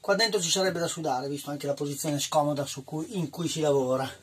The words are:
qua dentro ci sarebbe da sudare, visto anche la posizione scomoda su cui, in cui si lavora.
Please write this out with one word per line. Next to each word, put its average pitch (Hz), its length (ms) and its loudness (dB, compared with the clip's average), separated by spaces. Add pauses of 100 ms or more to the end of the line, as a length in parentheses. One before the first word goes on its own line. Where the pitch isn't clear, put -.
qua 196 160 2
dentro 208 240 2
ci 165 100 -2
sarebbe 185 300 2
da 170 80 0
sudare, 139 400 -2
visto 143 220 -6
anche 143 180 -4
la 143 60 0
posizione 147 440 -2
scomoda 147 480 2
su 135 160 -8
cui, 160 340 -6
in 160 140 0
cui 170 160 -4
si 160 140 -2
lavora. 139 520 2 (100)